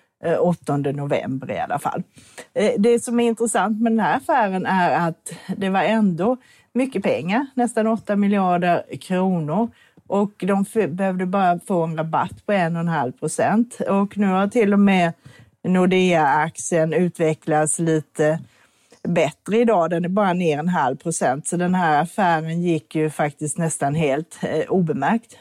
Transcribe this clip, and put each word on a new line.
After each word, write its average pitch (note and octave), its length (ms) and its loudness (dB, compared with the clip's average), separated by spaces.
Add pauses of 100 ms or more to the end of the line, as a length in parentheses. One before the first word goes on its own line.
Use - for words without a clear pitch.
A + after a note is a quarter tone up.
(240)
eh, E3 160 0
åttonde D3 540 -2
november C3+ 580 -4
i F2+ 80 -6
alla - 200 -4
fall. - 240 -6 (500)
Eh, G3+ 240 0
det A#3 260 2
som A#3+ 160 -2
är A#3+ 80 2
intressant A3 540 0
med A3+ 100 2
den A3+ 80 2
här F3+ 180 0
affären G#3+ 480 0
är E3+ 420 2
att - 260 -8 (240)
det F#3+ 120 -2
var F#3 140 0
ändå G#3 540 2 (360)
mycket B3+ 300 -2
pengar, F3+ 500 0
nästan A3+ 340 0
åtta G#3 280 -2
miljarder F#3 680 2 (180)
kronor. F#3 680 -2 (380)
Och G3+ 300 -2
de G3 360 0
f-, G3+ 160 0
behövde F#3 360 -2
bara F3+ 420 2
få F3 160 0
en D#3+ 140 -6
rabatt D#3+ 480 -4
på G#3+ 60 -2
en E3+ 240 0
och E3+ 60 -4
en E3+ 60 -2
halv C#3+ 240 -2
procent. E3+ 680 -2 (120)
Och G3 280 0
nu G3+ 100 2
har F#3+ 200 2
till G3+ 260 2
och G3+ 60 4
med F#3 340 4 (500)
Nordea-aktien E3 1300 2
utvecklats D#3 840 0
lite D#3+ 600 0 (640)
bättre F3 540 -2
idag. G#3 320 4
Den F3 160 -2
är E3+ 40 -4
bara F#3+ 240 2
ner E3 260 0
en E3+ 100 -2
halv D3 260 0
procent. D#3+ 520 -4
Så F3 100 -2
den F3+ 180 0
här D#3+ 260 2
affären E3+ 600 -2
gick E3+ 340 -2
ju D#3 140 0
faktiskt D3+ 480 -6
nästan D#3 380 -2
helt, D#3 460 -2
eh, C#3+ 280 -4
obemärkt, E3 720 -2